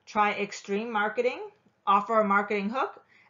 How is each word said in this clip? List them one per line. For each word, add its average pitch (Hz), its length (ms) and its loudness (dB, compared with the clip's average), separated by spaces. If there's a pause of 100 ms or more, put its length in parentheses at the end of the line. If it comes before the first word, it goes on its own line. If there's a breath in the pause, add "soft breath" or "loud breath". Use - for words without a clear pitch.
try 208 280 2
extreme 202 580 -4
marketing, 226 480 -2 (480)
offer 208 320 4
a 214 40 6
marketing 202 460 0
hook, 269 320 -4 (280 soft breath)